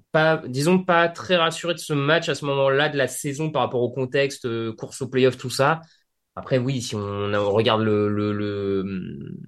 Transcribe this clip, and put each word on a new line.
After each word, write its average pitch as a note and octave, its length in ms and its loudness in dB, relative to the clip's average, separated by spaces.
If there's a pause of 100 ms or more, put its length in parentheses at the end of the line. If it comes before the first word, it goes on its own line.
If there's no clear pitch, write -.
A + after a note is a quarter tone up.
(140)
pas, D#3+ 340 4
disons D3 360 2
pas E3+ 260 4
très - 260 -2
rassuré E3 380 0
de E3 60 -10
ce - 140 -6
match D#3 360 2
à C#3+ 60 -2
ce D3 100 -8
moment-là C#3 440 2
de C#3+ 80 -6
la B2+ 100 2
saison D3 420 -6
par C#3+ 120 0
rapport B2 200 0
au A#2 100 0
contexte, C#3 540 -2
euh, A2+ 280 -4
course - 280 -12
au B2 80 -6
playoff, B2+ 280 4
tout B2+ 120 -10
ça. D3+ 320 0 (560)
Après, B2+ 200 0
oui, B2+ 240 -2
si A#2 140 -6
on, G#2+ 40 -4 (340)
on G#2 180 2
regarde A2 300 4
le, G#2 260 2
le, G#2 240 0
le, G2 1080 -4 (100)